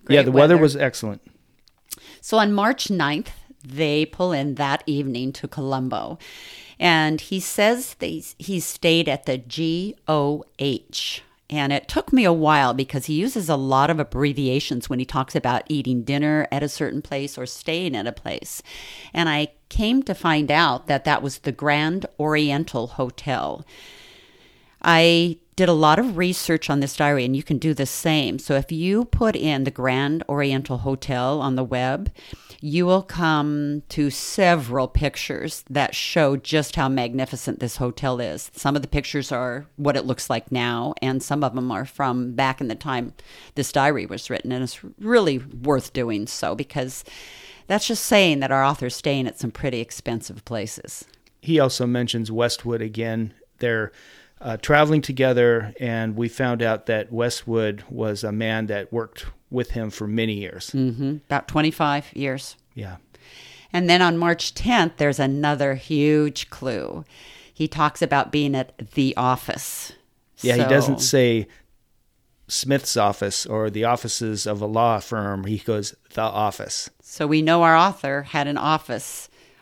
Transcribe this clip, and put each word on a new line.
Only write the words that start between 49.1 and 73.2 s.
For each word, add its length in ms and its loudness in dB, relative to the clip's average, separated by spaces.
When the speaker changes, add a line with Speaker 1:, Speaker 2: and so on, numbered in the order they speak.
Speaker 2:
at 140 -8
some 120 -4
pretty 280 -4
expensive 640 -8
places. 640 -10
Speaker 1:
He 180 2
also 260 2
mentions 460 -2
Westwood 500 -2
again. 520 -4
They're, 320 -2
uh, 160 -6
traveling 440 4
together, 800 2
and 360 -4
we 120 -2
found 340 -2
out 260 -2
that 240 -2
Westwood 800 -2
was 340 -4
a 80 -4
man 360 -2
that 240 -6
worked 360 -6
with 220 -4
him 180 -4
for 180 -8
many 260 0
years. 380 -10
Speaker 2:
Mm-hmm. 460 -2
About 200 -2
twenty-five 640 0
years. 440 -6
Speaker 1:
Yeah. 240 -12
Speaker 2:
And 180 2
then 120 6
on 160 4
March 360 0
tenth, 440 2
there's 220 2
another 560 0
huge 720 2
clue. 560 -8
He 140 -2
talks 340 0
about 300 2
being 240 0
at 220 -6
the 200 2
office. 800 -4
Speaker 1:
Yeah, 140 2
he 80 4
Speaker 2:
So 60 2
Speaker 1:
doesn't 300 4
say 480 2
Smith's 500 -2
office 480 0